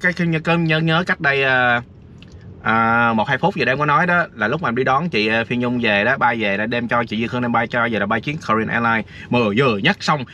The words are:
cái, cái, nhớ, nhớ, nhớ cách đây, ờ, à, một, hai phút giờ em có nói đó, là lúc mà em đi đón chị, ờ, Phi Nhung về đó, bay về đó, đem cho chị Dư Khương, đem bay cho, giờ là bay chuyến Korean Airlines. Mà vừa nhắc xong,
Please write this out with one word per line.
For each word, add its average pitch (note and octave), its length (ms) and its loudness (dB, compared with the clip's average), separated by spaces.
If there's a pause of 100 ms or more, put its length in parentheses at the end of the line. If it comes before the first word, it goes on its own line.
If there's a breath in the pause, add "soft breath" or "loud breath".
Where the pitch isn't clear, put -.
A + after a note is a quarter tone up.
cái, F3+ 120 0
cái, F3 140 -2
nhớ, E3 300 0
nhớ, D#3+ 220 2
nhớ E3 280 2
cách F#3 140 -2
đây, C#3 220 2
ờ, B2 380 2 (840 loud breath)
à, A2+ 500 2
một, A2 140 0
hai C3+ 100 0
phút E3 180 0
giờ D#3+ 100 -2
em C3 120 0
có D3 80 0
nói D3+ 220 2
đó, F3 180 2 (100)
là G#2+ 120 -2
lúc B2+ 140 -2
mà C3 80 -2
em A#2 60 -2
đi C3 80 0
đón C3+ 260 0
chị, G#2+ 180 0
ờ, A2+ 180 0
Phi A#2+ 120 -4
Nhung B2 220 -2
về G#2 240 2
đó, C3 140 2
bay A#2+ 240 0
về G2 160 0
đó, G#2+ 80 -2
đem A#2+ 220 -2
cho A#2+ 160 0
chị A2+ 180 -4
Dư A#2 60 -2
Khương, B2 140 -4
đem B2 100 -2
bay A2+ 160 0
cho, A#2 180 0
giờ A2 140 -2
là G2+ 60 -2
bay A2 160 0
chuyến D3 160 -6
Korean A2 300 -2
Airlines. A2+ 380 0 (240 loud breath)
Mà B2 100 2 (180)
vừa A#2+ 200 2
nhắc D#3 260 0
xong, D3+ 200 0 (100)